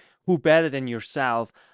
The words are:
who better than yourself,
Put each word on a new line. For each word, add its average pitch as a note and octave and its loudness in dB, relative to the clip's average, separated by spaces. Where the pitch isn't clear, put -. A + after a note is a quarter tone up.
who F3+ 2
better D#3+ 4
than C3 -6
yourself, A#2 -4